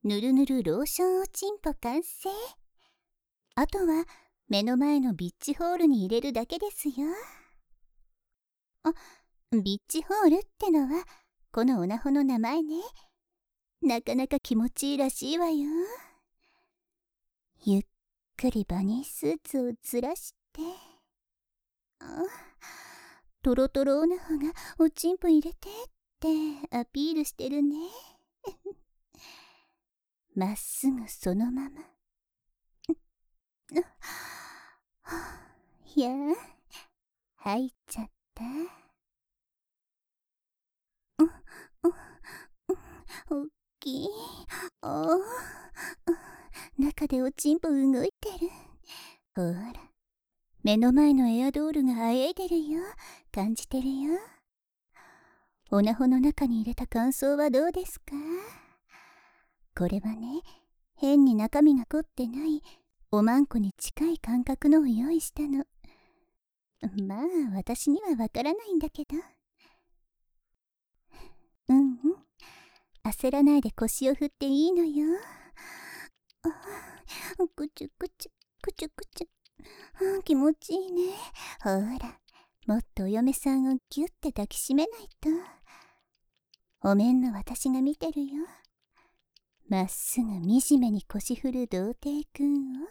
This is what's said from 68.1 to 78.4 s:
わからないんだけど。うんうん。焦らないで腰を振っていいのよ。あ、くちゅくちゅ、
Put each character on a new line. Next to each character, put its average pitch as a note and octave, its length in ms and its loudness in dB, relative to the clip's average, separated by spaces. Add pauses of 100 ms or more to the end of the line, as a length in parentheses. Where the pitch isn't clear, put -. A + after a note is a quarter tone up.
わ A3+ 140 -2
か - 140 -2
ら D4+ 100 0
な G#4+ 120 -6
い G4+ 80 -4
ん D#4+ 60 2
だ D4+ 100 -2
け - 140 -8
ど。 D4 140 -6 (2500)
う B3+ 40 8
ん C4+ 40 10
う C#4 40 10 (120)
ん。 A#3+ 40 -6 (1080)
焦 C4 280 -2
ら C#4 120 6
な D4 120 10
い C#4 60 8
で A3 100 -4
腰 C4 380 0
を C#4 60 4
振 D4 100 -2
っ C#4+ 40 -2
て - 180 -4
い C#4+ 200 4
い F#4 60 4
の F4 120 4
よ。 D4+ 320 2 (1200)
あ、 E4 80 -2 (1080)
く D4+ 140 -6
ち - 160 -14
ゅ D4 120 -14
く F#4 120 -8
ち - 180 -16
ゅ、 - 40 -20 (300)